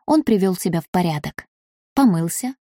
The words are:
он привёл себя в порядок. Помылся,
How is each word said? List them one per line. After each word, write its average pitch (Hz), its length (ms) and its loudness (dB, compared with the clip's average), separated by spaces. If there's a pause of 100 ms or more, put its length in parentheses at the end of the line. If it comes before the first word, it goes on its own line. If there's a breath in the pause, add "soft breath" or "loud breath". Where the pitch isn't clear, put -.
он 302 180 2
привёл 190 320 0
себя 170 260 -2
в - 80 -12
порядок. 165 580 -4 (460)
Помылся, 214 720 0